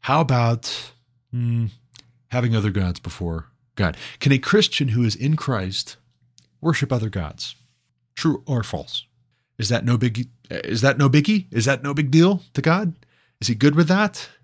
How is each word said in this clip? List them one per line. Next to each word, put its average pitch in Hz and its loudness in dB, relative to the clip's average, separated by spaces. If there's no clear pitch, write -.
How 147 0
about, 120 0
hmm, 117 -2
having 120 0
other 104 2
gods 90 -2
before 82 -8
God? - 0
Can 139 2
a 135 4
Christian 151 0
who 117 2
is 107 0
in 147 -2
Christ 98 -6
worship 147 0
other 110 -2
gods? - -8
True - -2
or 120 -2
false? - -8
Is 107 -4
that 117 0
no 120 2
big, 120 -2
is - -4
that 135 2
no 139 4
biggie? 151 4
Is 113 0
that 131 0
no 143 -4
big 147 0
deal 175 4
to 135 -2
God? 175 0
Is 98 -4
he 120 0
good 139 4
with 160 4
that? 202 0